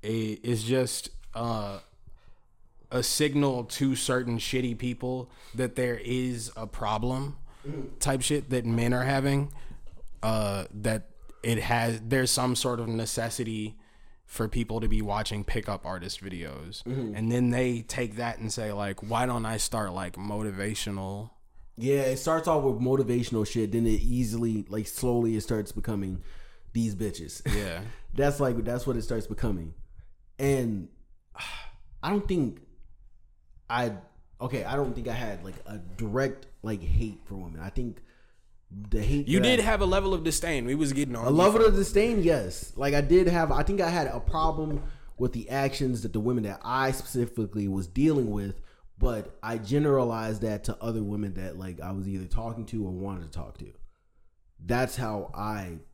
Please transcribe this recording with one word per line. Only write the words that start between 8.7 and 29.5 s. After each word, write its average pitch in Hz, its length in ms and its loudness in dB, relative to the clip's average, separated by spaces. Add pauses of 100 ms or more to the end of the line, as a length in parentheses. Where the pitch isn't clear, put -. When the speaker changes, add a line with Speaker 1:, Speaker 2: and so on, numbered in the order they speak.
Speaker 1:
are 123 100 2
having, 139 480 2 (720)
uh, 107 500 0
that 107 360 -2 (340)
it 117 140 2
has, 117 500 2
there's 127 240 4
some 127 240 2
sort 120 240 0
of 113 80 -4
necessity 113 880 -2 (500)
for - 220 -4
people 113 320 0
to 110 80 2
be 107 140 6
watching 104 420 -2
pickup 101 420 -2
artist 90 380 -8
videos. 82 600 -10
Speaker 2:
Mm-hmm. 120 320 -4
Speaker 1:
And 113 140 0
then 123 200 4
they 123 320 2
take 113 340 -4
that 117 220 -4
and 107 160 -4
say, 107 180 -4
like, 101 320 -4
"Why 117 220 0
don't 120 200 -2
I 110 120 -2
start, 104 340 -2
like, 90 240 -6
motivational?" 101 1160 -4 (440)
Speaker 2:
Yeah, 135 280 2
it 131 160 0
starts 160 280 2
off 156 160 4
with 120 160 4
motivational 120 640 2
shit, 107 280 0
then 117 120 4
it 113 160 4
easily, 117 680 2
like, 107 180 -4
slowly 120 480 2
it 107 60 0
starts 107 320 -2
becoming 98 480 -4 (500)
these 113 240 0
bitches. 90 460 -6 (120)
Speaker 1:
Yeah. 92 280 0 (160)
Speaker 2:
<laughs> - 160 -8
That's, 143 260 2
like, 120 240 2
that's 120 240 -2
what 127 80 0
it 113 60 0
starts 113 260 -2
becoming. 85 460 -2 (680)